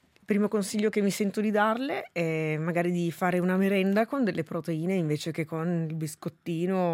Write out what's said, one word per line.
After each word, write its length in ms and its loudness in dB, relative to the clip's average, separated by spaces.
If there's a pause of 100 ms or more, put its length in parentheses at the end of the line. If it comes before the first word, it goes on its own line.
(240)
Primo 240 2
consiglio 420 0
che 100 0
mi 100 4
sento 300 -2
di 100 0
darle 640 0
è 460 0
magari 340 0
di 180 0
fare 280 0
una 180 2
merenda 480 2
con 200 -2
delle 180 0
proteine 520 -2
invece 360 0
che 160 -4
con 420 -2
il 60 -6
biscottino 840 -4 (180)